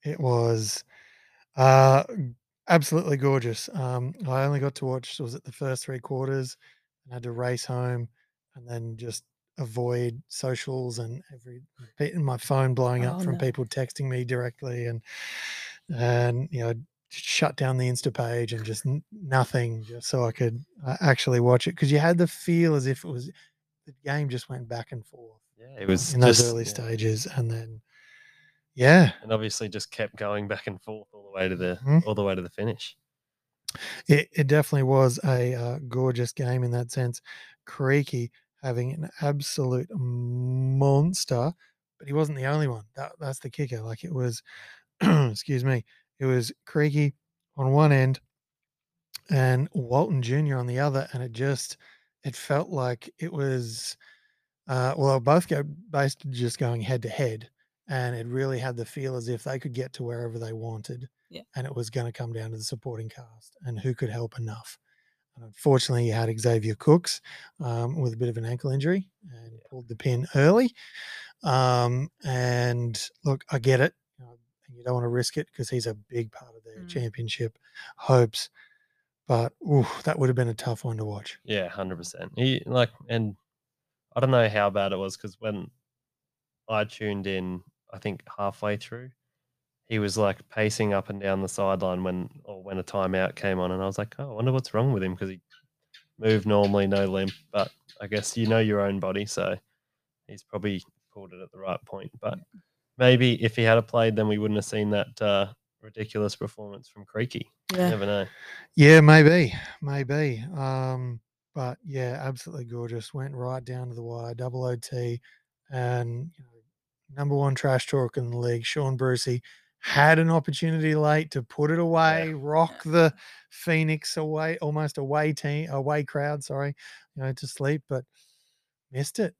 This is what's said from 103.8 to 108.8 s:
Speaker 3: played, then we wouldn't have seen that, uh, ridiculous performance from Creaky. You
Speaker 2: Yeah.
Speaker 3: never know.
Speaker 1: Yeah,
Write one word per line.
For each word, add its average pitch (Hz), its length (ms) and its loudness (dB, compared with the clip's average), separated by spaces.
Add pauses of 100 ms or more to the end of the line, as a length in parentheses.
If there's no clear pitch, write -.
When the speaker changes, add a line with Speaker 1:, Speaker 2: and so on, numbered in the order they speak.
Speaker 3:
played, 113 340 0
then 107 120 2
we 104 100 0
wouldn't 104 200 -2
have 101 80 -4
seen 104 240 -2
that, 104 320 -4
uh, 101 320 0 (260)
ridiculous 107 560 -6
performance 104 520 -14
from 104 180 -20
Creaky. - 460 -8 (260)
You - 0 -
Speaker 2:
Yeah. 180 100 4
Speaker 3:
never 101 180 -2
know. 101 220 -2 (480)
Speaker 1:
Yeah, 156 260 12